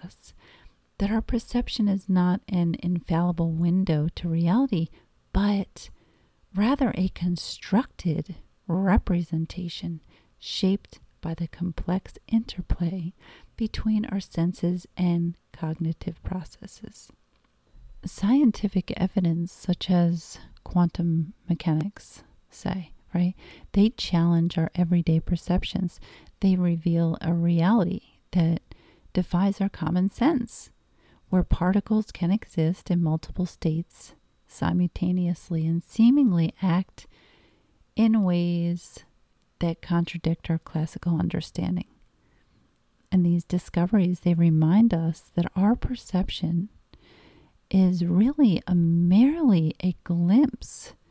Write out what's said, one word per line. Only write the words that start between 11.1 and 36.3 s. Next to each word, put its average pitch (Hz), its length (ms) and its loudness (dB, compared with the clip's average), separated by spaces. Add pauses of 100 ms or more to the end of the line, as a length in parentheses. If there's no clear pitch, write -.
by 165 140 -6
the 165 120 -6
complex - 680 -6 (120)
interplay 180 840 -2 (440)
between 214 500 -2
our 196 140 -4
senses 175 680 -2 (100)
and 170 400 0 (160)
cognitive 160 680 -6
processes. - 920 -12 (920)
Scientific 214 920 0
evidence, 175 560 -2
such - 380 -4
as 175 480 0 (260)
quantum 170 680 0 (160)
mechanics, 165 760 -4 (280)
say, 185 420 -8 (220)
right? 175 200 0 (380)
They 202 180 4
challenge 170 680 0
our 165 160 -2
everyday 170 460 2
perceptions. - 800 -4 (400)
They 190 160 4
reveal 170 640 0
a 170 120 -2
reality 170 720 2 (300)
that 170 280 2 (520)
defies 190 480 0
our 196 80 0
common 180 420 -2
sense, - 600 -2 (580)
where 180 140 2
particles 196 720 0
can 170 180 -2
exist 170 600 -2
in 175 120 2
multiple 160 440 -2
states - 680 -6 (320)
simultaneously 175 1200 -2
and 165 160 -2
seemingly 226 800 4